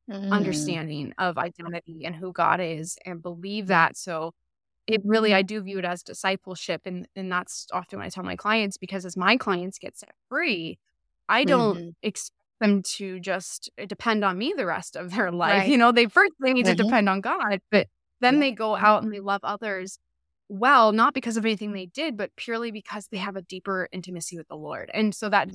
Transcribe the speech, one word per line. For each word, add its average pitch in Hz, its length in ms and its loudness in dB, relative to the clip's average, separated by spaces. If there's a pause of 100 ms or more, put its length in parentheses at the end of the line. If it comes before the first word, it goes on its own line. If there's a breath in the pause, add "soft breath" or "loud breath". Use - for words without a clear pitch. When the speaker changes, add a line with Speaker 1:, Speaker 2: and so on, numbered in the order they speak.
Speaker 1:
Mm. 196 240 -4
Speaker 2:
understanding 151 840 -2
of 180 200 -2
identity 170 680 -8
and 170 100 -8
who 180 180 -10
God 165 260 4
is 165 460 -6
and 170 160 -10
believe 185 460 -8
that. 170 280 4
So 165 380 -6 (540)
it 220 180 2
really, 214 280 6
I 196 100 6
do 214 180 -4
view 190 180 -8
it 180 60 -4
as 175 180 -6
discipleship. 190 840 -6
And, 180 300 -8
and 190 160 -8
that's - 420 -6
often 180 260 -8
what 190 60 -8
I 185 40 -8
tell 180 140 -10
my 180 140 -6
clients, 208 400 0
because 185 280 -10
as 175 120 -10
my 196 200 4
clients 185 420 -4
get - 180 -14
set - 140 -20 (180)
free, 202 500 -4 (500)
I 240 160 4
don't 233 320 4
Speaker 1:
Mm-hmm. 170 120 -10 (140)
Speaker 2:
expect - 340 -6 (220)
them 202 240 4
to 190 360 -8
just 180 500 -6 (180)
depend 214 380 0
on 185 120 2
me 269 180 -2
the 254 100 -2
rest 170 300 -6
of 175 200 -10
their 196 160 0
life. 175 300 2
Speaker 1:
Right. 190 80 2
Speaker 2:
You 277 80 6
know, 240 140 8
they 233 160 4
first, 359 340 4
they 262 120 2
need 247 140 4
to 185 40 8
Speaker 1:
Mm-hmm. 180 60 4 (100)
Speaker 2:
depend 220 220 4
on 190 120 0
God, 220 380 -2 (120)
but 202 160 4 (340)
then 254 140 6
Speaker 1:
Yeah. 302 60 4
Speaker 2:
they 269 120 2
go 214 220 0
out 208 280 6
and 214 100 -4
they 202 60 -10
love 196 240 -2
others 196 560 -6 (500)
well, 226 420 6
not 233 220 4
because 233 240 -4
of 220 80 0
anything 214 280 -2
they 185 140 -8
did, 269 300 -6
but 202 180 -8
purely 233 360 -6
because 208 360 -12
they 202 100 -10
have 190 180 -6
a 196 60 -8
deeper 185 500 -6
intimacy 180 460 -10
with 160 120 -14
the 151 60 -12
Lord. 151 380 -10
And 214 220 0
so 214 140 -6
that, 190 260 2